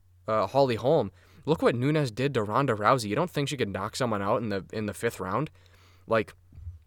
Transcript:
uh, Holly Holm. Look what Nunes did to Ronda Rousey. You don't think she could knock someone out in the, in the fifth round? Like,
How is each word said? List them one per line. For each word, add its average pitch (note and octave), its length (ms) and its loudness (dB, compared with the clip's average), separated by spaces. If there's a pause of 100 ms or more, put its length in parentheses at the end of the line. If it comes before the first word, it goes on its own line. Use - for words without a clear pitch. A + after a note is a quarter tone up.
(280)
uh, A2 180 2
Holly C3 300 2
Holm. A#2 340 2 (360)
Look D#3 160 0
what A3 120 4
Nunes C#3 360 0
did C3 240 -2
to A#2 80 0
Ronda A#2 320 2
Rousey. G#2+ 340 2
You G2+ 80 4
don't F3 140 2
think C#3+ 180 -2
she C#3+ 80 -6
could A#2+ 120 -2
knock G2 280 -6
someone A2 260 -2
out G#2+ 200 2
in A2+ 60 -4
the, G2 240 -4
in G#2+ 140 -4
the G2+ 80 -6
fifth - 260 -4
round? G2+ 300 -2 (560)
Like, A2 280 0 (520)